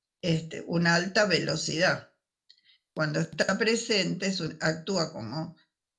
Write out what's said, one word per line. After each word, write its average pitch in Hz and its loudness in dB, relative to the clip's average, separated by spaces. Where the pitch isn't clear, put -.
este, 165 -2
una 170 4
alta 190 4
velocidad. 156 0
Cuando 156 0
está 190 0
presente, 208 0
es 190 -2
un, 156 -6
actúa 165 -2
como, 151 -8